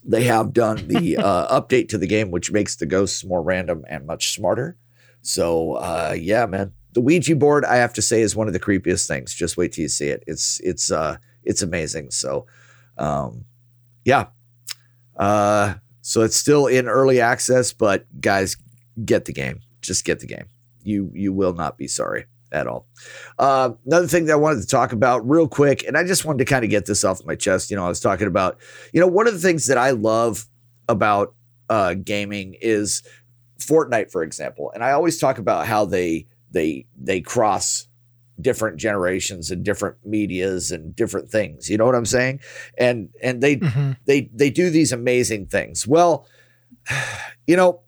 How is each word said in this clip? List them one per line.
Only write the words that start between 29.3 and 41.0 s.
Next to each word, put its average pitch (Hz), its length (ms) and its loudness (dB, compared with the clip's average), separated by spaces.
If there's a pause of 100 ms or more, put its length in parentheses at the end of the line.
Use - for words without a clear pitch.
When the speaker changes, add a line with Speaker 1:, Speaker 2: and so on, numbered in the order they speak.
Speaker 1:
the 175 80 -8
things 165 260 2
that 127 120 4
I 131 120 4
love 110 560 0 (420)
about, 104 460 2 (340)
uh, 98 260 2
gaming 101 680 -6
is 104 420 0 (560)
Fortnite, 127 540 0
for 87 100 -2
example. 73 520 -8
And 113 100 -6
I 135 80 2
always 160 260 0
talk 131 200 0
about 90 280 -2
how 107 180 0
they, 87 420 -2 (260)
they, 78 340 -2 (100)
they 87 240 -4
cross - 680 -2 (520)
different 110 360 -2
generations 92 720 -2
and 90 140 -6
different 98 400 -4
medias 92 680 -2
and 80 240 -10
different 98 360 -4